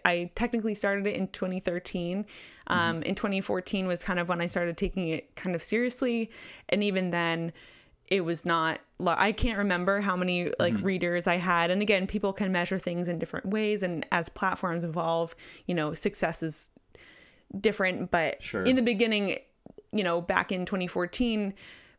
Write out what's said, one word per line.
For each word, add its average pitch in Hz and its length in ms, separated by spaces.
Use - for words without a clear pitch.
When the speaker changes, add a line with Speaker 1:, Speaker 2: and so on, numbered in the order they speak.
Speaker 1:
I 175 300
technically 226 400
started 202 320
it 208 100
in 190 120
twenty 185 320
thirteen. 180 680
Um, 170 300
Speaker 2:
Mm-hmm. 160 80
Speaker 1:
in 196 100
twenty 196 260
fourteen 190 460
was 175 180
kind 180 140
of 175 100
when 175 140
I 170 40
started 175 300
taking 185 320
it - 260
kind 185 200
of 165 80
seriously. 233 680
And 202 160
even 185 260
then, 165 440
it 190 160
was 165 200
not 160 360
lo-, 175 180
I 208 160
can't 214 260
remember 196 420
how 196 160
many, 180 420
like, 175 160
Speaker 2:
Mm-hmm. 196 120
Speaker 1:
readers 175 400
I 175 100
had. 175 340
And 190 120
again, 202 240
people 202 260
can 196 200
measure 180 260
things 175 300
in 175 100
different - 280
ways. 208 360
And 175 300
as 170 160
platforms 180 560
evolve, 165 500
you 185 80
know, 156 200
success - 480
is - 280
different. 196 520
But 165 320
Speaker 2:
Sure. 196 220
Speaker 1:
in 254 120
the 262 60
beginning, 220 560
you 208 120
know, 170 160
back 180 320
in 180 140
twenty 185 200
fourteen, 196 680